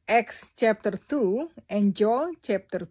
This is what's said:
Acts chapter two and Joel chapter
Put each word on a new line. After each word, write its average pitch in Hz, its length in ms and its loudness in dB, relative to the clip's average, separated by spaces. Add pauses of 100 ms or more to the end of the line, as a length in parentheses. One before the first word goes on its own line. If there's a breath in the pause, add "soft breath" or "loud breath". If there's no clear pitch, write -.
Acts - 480 0
chapter 214 480 0
two 269 480 -2 (160)
and 202 240 2
Joel 254 480 0
chapter 185 500 -6